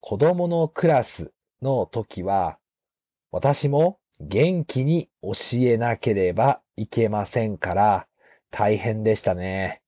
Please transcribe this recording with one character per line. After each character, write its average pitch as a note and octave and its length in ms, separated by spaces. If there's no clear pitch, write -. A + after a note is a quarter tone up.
子 G#2 120
供 F3 280
の E3 200
ク - 180
ラ D3 180
ス - 300
の B2+ 240
と A2+ 160
き - 180
は、 F#2 380
私 C#3+ 380
も D#3+ 300
元 D3 440
気 C3 220
に D#3+ 240
教 G2 80
え A#2+ 160
な A#2 200
け A2+ 160
れ F#2 180
ば A#2 300
い A2 100
け A2+ 240
ま G#2 160
せ A2+ 220
ん G2+ 100
か F2+ 160
ら、 G2 340
大 G#2+ 260
変 A2 240
で A2 140
し - 80
た G2 100
ね。 F#2 540